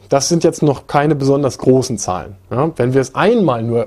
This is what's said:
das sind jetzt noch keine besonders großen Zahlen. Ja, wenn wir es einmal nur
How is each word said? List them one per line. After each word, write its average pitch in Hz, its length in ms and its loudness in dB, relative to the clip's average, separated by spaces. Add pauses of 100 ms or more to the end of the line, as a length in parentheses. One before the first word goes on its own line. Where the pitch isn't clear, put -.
das 139 200 0
sind 170 140 2
jetzt 160 220 0
noch 143 240 0
keine 151 260 0
besonders 139 440 0
großen 131 380 2
Zahlen. 92 380 -8 (160)
Ja, 143 240 -2
wenn 127 180 -2
wir 135 80 2
es 131 140 -6
einmal 160 480 2
nur 117 240 -2